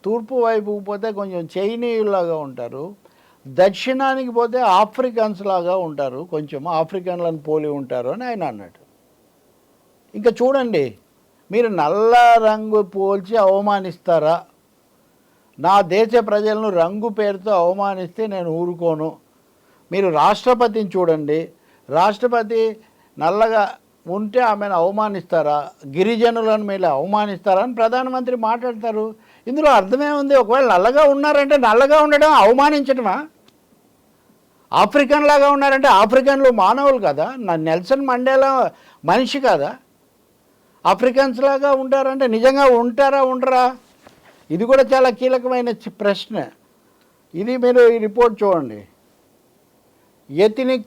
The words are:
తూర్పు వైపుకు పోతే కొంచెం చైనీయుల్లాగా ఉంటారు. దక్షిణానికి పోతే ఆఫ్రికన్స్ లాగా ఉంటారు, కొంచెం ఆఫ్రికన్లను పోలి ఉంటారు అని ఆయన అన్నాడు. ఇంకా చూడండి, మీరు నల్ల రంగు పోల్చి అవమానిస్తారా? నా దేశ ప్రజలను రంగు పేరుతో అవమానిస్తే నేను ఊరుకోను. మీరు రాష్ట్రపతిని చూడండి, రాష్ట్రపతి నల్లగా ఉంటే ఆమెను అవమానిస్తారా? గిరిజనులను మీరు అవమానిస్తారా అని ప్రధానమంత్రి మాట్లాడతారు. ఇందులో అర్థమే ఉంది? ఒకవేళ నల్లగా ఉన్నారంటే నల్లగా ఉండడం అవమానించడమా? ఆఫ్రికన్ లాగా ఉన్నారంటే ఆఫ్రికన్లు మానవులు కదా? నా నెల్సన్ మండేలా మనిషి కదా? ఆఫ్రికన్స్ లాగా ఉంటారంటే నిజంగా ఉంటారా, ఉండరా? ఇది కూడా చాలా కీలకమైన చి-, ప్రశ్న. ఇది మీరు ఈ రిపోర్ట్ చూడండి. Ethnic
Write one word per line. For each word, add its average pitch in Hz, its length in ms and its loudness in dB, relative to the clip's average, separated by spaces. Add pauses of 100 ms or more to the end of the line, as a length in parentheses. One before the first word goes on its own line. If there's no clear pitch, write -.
తూర్పు 226 300 -6
వైపుకు 214 460 -2
పోతే 202 320 -8
కొంచెం 190 360 -10 (100)
చైనీయుల్లాగా 208 800 -4
ఉంటారు. 135 580 -12 (540)
దక్షిణానికి 254 840 -2
పోతే 233 300 -2
ఆఫ్రికన్స్ 214 840 0
లాగా 180 300 -2
ఉంటారు, 143 440 -6 (100)
కొంచెం 151 380 -8
ఆఫ్రికన్లను 170 680 -4
పోలి 151 300 -4
ఉంటారు 127 400 -6
అని 214 160 -8
ఆయన 226 200 -8
అన్నాడు. 101 360 -12 (1300)
ఇంకా 214 160 2 (120)
చూడండి, 226 540 -2 (560)
మీరు 226 160 -2
నల్ల 202 460 0 (340)
రంగు 214 340 -2
పోల్చి 196 540 -4
అవమానిస్తారా? 190 1080 0 (1160)
నా 190 220 2
దేశ 202 300 0 (180)
ప్రజలను 214 400 -2
రంగు 196 400 -2
పేరుతో 202 420 -4
అవమానిస్తే 190 760 -2
నేను 180 240 -8
ఊరుకోను. 165 680 -4 (760)
మీరు 190 160 0
రాష్ట్రపతిని 208 880 0
చూడండి, 160 520 0 (420)
రాష్ట్రపతి 220 840 0 (420)
నల్లగా 208 460 2 (440)
ఉంటే 208 320 -4
ఆమెను 208 340 0
అవమానిస్తారా? 170 960 -2 (260)
గిరిజనులను 220 680 0
మీరు 196 220 -4
అవమానిస్తారా 190 760 0
అని 254 120 -6
ప్రధానమంత్రి 254 600 -2
మాట్లాడతారు. 220 800 -4 (320)
ఇందులో 285 240 2
అర్థమే 254 400 2
ఉంది? 277 240 -2
ఒకవేళ 254 380 2
నల్లగా 240 320 4
ఉన్నారంటే 285 520 2
నల్లగా 269 460 4
ఉండడం 302 300 4
అవమానించడమా? 254 840 2 (1600)
ఆఫ్రికన్ 285 540 2
లాగా 285 240 6
ఉన్నారంటే 277 380 2
ఆఫ్రికన్లు 254 600 4
మానవులు 247 480 2
కదా? 170 380 -2
నా 185 200 -4
నెల్సన్ 180 500 -2
మండేలా 262 640 2 (340)
మనిషి 247 360 0
కదా? 196 360 0 (1080)
ఆఫ్రికన్స్ 247 540 0
లాగా 277 320 2
ఉంటారంటే 269 540 0
నిజంగా 254 380 2
ఉంటారా, 254 580 2
ఉండరా? 254 540 0 (720)
ఇది 175 140 -4
కూడా 269 180 4
చాలా 254 280 2
కీలకమైన 247 580 -2
చి-, 233 240 -8 (100)
ప్రశ్న. 202 420 -4 (880)
ఇది 220 220 -4
మీరు 247 240 4 (120)
ఈ 233 60 0
రిపోర్ట్ 214 440 0
చూడండి. 143 380 -2 (1500)
Ethnic 214 560 0